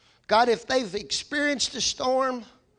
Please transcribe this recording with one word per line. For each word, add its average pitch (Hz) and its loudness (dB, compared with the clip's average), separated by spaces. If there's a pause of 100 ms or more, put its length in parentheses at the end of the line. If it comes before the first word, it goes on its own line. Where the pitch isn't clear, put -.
(280)
God, 226 6
if 226 0
they've 254 -2
experienced 285 -2
a 240 -6
storm, 254 0 (340)